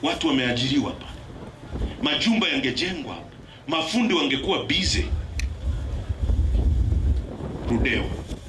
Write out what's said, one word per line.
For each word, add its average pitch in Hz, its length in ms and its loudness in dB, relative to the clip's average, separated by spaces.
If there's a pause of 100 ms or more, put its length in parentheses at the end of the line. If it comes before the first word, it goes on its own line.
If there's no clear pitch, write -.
Watu 160 260 0
wameajiriwa 131 640 2
hapa. - 160 -12 (960)
Majumba 185 460 2
yangejengwa 135 640 -2
hapa. - 160 -14 (380)
Mafundi 165 460 2
wangekuwa 180 500 2
busy. - 400 2 (2750)
Ludewa. 113 360 2 (420)